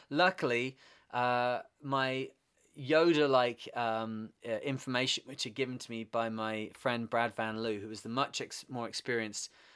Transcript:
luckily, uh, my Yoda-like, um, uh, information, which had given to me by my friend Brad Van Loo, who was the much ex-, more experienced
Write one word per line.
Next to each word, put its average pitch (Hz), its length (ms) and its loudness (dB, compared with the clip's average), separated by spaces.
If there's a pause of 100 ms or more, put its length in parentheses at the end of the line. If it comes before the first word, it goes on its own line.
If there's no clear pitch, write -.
luckily, 139 680 2 (360)
uh, 123 460 2 (220)
my 131 480 0 (480)
Yoda-like, 143 1000 4
um, 113 540 -2 (160)
uh, 113 120 -2
information, 127 680 -2
which 131 200 -8
had 110 100 -8
given 127 240 -2
to - 120 -12
me 113 120 -6
by 113 260 -2
my 110 440 -4
friend 117 360 -2
Brad 117 260 0
Van 110 260 -2
Loo, 110 180 -2
who 104 80 -8
was 107 140 -10
the 113 80 -10
much 139 320 -2
ex-, - 260 -10
more 120 200 -6
experienced 110 640 -4 (260)